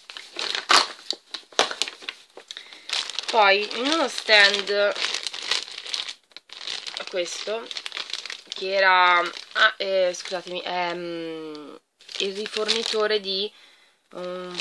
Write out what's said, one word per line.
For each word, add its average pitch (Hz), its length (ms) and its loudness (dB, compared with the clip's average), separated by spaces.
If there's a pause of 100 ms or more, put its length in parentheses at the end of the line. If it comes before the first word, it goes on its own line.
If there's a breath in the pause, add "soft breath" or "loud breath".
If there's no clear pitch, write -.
(3250 loud breath)
Poi 208 480 4
in 247 80 -2
uno 302 220 2
stand 202 840 4 (2250)
questo, 202 580 -6 (840)
che 190 260 -6
era, 180 440 6
ah, 190 600 2
eh, 190 360 2
scusatemi, 175 480 -8
ehm, 165 1200 -6 (380)
il 196 180 -2
rifornitore 214 840 0
di, 190 300 -4 (600 soft breath)
um, 180 480 -10